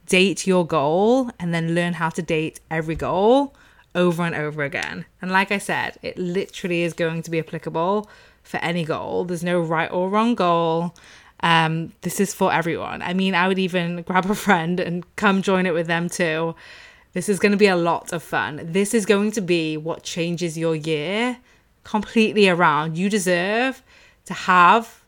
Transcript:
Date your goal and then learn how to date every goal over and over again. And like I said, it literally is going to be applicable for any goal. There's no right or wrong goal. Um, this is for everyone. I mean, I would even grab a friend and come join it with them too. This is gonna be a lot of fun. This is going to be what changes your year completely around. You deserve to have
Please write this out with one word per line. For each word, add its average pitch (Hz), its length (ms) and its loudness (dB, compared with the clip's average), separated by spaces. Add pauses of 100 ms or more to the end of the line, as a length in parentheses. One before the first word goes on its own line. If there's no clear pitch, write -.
Date 185 420 2
your 180 180 2
goal 196 720 0
and 170 140 -4
then 165 220 -2
learn 175 180 0
how 165 160 -4
to 180 120 -6
date 160 380 -4 (120)
every 160 240 -4
goal 208 580 2 (400)
over 175 300 0
and 170 120 -4
over 151 280 -6
again. 139 420 -6 (160)
And 185 100 -6
like 196 200 2
I 202 60 0
said, - 440 -4
it - 160 -10
literally 175 680 -4
is 165 100 -4
going 165 300 -4
to 165 80 -10
be 165 80 0
applicable 165 680 -4 (320)
for - 160 -10
any 170 280 -2
goal. 156 400 -4
There's 170 180 -6
no 175 160 0
right 165 320 -2
or 185 180 -2
wrong 226 240 0
goal. 170 640 0 (460)
Um, 165 600 2
this - 180 -6
is 196 140 0
for 190 180 2
everyone. 160 500 -2
I 180 120 -6
mean, 190 200 0
I 180 140 2
would 190 120 0
even 175 420 -2
grab 185 280 0
a 208 60 2
friend 175 440 2
and 175 260 -4 (100)
come 196 260 4
join 185 240 2
it 175 80 0
with 165 140 0
them 170 220 -2
too. 165 440 -2 (600)
This 185 160 -4
is 190 100 0
gonna 208 160 4
be 202 120 6
a 185 100 4
lot 170 340 0
of 170 100 -6
fun. 135 400 -4
This 185 320 -2
is 214 120 2
going 208 260 2
to 214 100 -4
be 160 360 0
what 156 260 -8
changes 170 540 -4
your 165 180 0
year 160 600 -2 (460)
completely 208 680 2
around. 160 480 2
You 196 120 0
deserve 202 720 0 (440)
to 185 80 -10
have 185 760 4